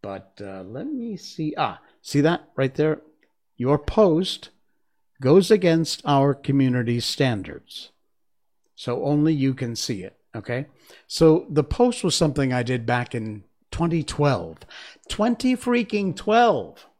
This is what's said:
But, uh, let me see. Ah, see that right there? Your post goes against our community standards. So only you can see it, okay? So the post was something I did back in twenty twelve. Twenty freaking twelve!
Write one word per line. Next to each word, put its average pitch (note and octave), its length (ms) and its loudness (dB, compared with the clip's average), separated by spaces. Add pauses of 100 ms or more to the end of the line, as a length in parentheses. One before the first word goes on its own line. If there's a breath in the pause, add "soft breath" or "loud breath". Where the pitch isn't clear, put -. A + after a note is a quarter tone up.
But, G2 380 -14
uh, F#2+ 220 -12
let A#2 240 -12
me A#3+ 300 -8
see. D#3 400 -8
Ah, G#2 240 -4 (220 soft breath)
see - 180 0
that D#3+ 360 0
right C3+ 180 0
there? D#3 260 0 (560)
Your C3+ 220 0
post F3+ 720 2 (720)
goes E3 300 6
against E3+ 540 2
our C#3 300 4
community B2 680 0
standards. - 920 -4 (840)
So - 300 -6
only D3 280 2
you C3+ 220 0
can A#2 220 -6
see G2+ 260 -6
it, - 160 -16 (160)
okay? A#2+ 320 -8 (400 soft breath)
So D#3+ 420 4
the C#3+ 160 0
post - 380 0
was F#3 140 -2
something C#3 360 0
I B2 120 -2
did A#2+ 200 -4
back A#2+ 300 -4
in A2 300 -8 (260)
twenty E3+ 320 -2
twelve. A2 560 -2 (500 loud breath)
Twenty A#3+ 480 0
freaking G#3 580 -2
twelve! G#3 720 0 (140)